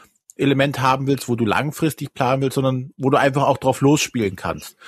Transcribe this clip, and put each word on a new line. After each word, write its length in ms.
Element 440
haben 260
willst, 220
wo 80
du 100
langfristig 680
planen 300
willst, 140
sondern 420
wo 120
du 80
einfach 260
auch 120
drauf 240
losspielen 560
kannst. 400